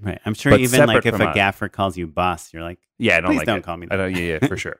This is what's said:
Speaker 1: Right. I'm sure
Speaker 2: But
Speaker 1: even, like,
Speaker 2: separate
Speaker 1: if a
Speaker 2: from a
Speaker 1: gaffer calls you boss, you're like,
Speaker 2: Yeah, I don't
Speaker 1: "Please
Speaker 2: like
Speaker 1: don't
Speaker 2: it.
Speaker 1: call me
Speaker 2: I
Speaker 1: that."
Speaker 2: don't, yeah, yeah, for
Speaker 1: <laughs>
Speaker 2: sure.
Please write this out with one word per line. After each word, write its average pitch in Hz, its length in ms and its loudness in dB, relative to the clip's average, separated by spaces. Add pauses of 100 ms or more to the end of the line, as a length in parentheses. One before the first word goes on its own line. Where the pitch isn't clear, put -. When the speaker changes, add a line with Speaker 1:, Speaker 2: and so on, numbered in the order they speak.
Speaker 1:
Right. 92 240 -8
I'm 104 80 -4
sure - 180 2
Speaker 2:
But - 80 8
Speaker 1:
even, 127 200 4
like, 147 80 6
Speaker 2:
separate 120 180 2
Speaker 1:
if 110 80 4
a 101 40 0
Speaker 2:
from 90 100 2
a 76 60 -4
Speaker 1:
gaffer 98 340 0
calls 95 280 -2
you 87 100 -6
boss, 87 460 -4
you're 82 100 -14
like, 87 180 -12 (180)
Speaker 2:
Yeah, 104 180 4
I 82 60 2
don't 92 80 0
Speaker 1:
"Please - 80 2
Speaker 2:
like 78 80 -4
Speaker 1:
don't 104 140 0
Speaker 2:
it. - 40 -12
Speaker 1:
call 85 140 -8
me 87 120 -14
Speaker 2:
I 98 60 0
Speaker 1:
that." 95 60 0
Speaker 2:
don't, 92 140 -4
yeah, 85 260 -4
yeah, 143 40 4
for 95 100 -4
Speaker 1:
<laughs> - 80 -8
Speaker 2:
sure. - 160 -10